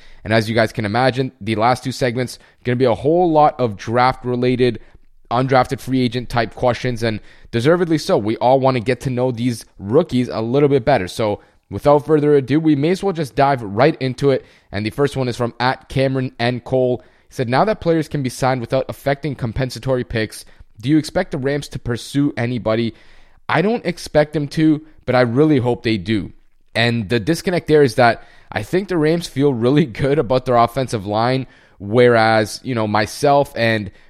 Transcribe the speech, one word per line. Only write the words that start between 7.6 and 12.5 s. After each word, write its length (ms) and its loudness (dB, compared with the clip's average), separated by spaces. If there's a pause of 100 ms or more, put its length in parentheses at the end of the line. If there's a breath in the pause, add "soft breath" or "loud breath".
so. 200 0
We 200 -2
all 200 4
wanna 220 0
get 220 -2
to 80 -4
know 200 -2
these 340 -4 (140)
rookies 500 0
a 120 -6
little 280 2
bit 160 0
better. 220 2
So 320 -4 (320 soft breath)
without 340 2
further 300 2
ado, 240 2